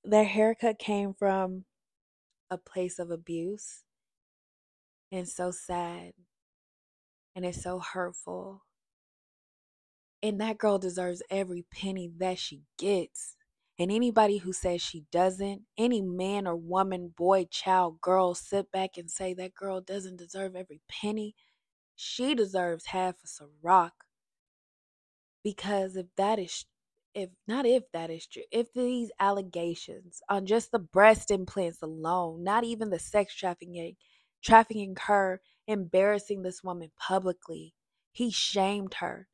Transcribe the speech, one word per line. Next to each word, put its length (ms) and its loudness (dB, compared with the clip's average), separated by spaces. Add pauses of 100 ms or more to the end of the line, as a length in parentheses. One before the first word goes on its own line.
Their 200 6
haircut 560 2
came 340 -2
from 520 0 (840)
a 80 -6
place 400 -6
of 140 -8
abuse. 720 -8 (1300)
And 160 -6
so 240 -6
sad. 640 -8 (1200)
And 80 -8
it's 180 -6
so 180 -6
hurtful. 840 -8 (1600)
And 160 -2
that 200 -4
girl 200 2
deserves 500 -4
every 340 -4
penny 440 -6 (120)
that 200 -2
she 240 -10 (140)
gets. 580 -2 (420)
And 140 0
anybody 460 4
who 160 -6
says 280 -2
she 300 -10
doesn't, 520 2 (140)
any 240 2
man 460 -2
or 80 0
woman, 540 -2
boy, 340 4
child, 560 2
girl, 340 4
sit 380 -4
back 260 -4
and 140 -14
say 220 -6
that 220 -10
girl 260 -6
doesn't 340 -10
deserve 400 -10
every 320 -14
penny. 480 -6 (640)
She 360 -4
deserves 520 0
half 360 -2
a 60 -20
Ciroc. 640 2 (1500)
Because 540 -2
if 180 -8
that 240 2
is, 260 -8 (480)
if, 160 -6 (180)
not 180 0
if 180 6 (100)
that 180 -6
is 160 -12
true, 240 -14
if 220 -2
these 460 -2
allegations 1120 -2
on 160 0
just 260 2
the 80 2
breast 520 8
implants 500 -2
alone, 640 -4
not 200 2
even 260 -4
the 100 -2
sex 360 0
trafficking, 600 -8 (480)
trafficking 580 6
her, 400 2 (260)
embarrassing 760 2
this 220 -8
woman 360 -8
publicly, 760 -4 (380)
he 180 -2
shamed 640 0
her. 380 -8